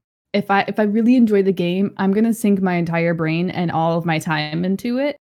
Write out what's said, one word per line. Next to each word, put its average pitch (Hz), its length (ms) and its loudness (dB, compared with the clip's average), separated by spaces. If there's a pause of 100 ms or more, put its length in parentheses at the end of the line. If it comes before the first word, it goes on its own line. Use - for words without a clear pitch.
(320)
if 202 200 -2
I, 196 160 2
if 202 120 -4
I 214 40 2
really 220 320 2
enjoy 214 280 4
the 190 80 2
game, 180 460 -2
I'm 190 160 0
gonna 220 200 2
sink 202 280 0
my 180 140 0
entire 170 380 0
brain 165 360 -2
and 170 220 -4
all 165 260 0
of 165 80 -4
my 160 140 0
time 156 440 -4
into 196 360 -4
it. 285 260 -4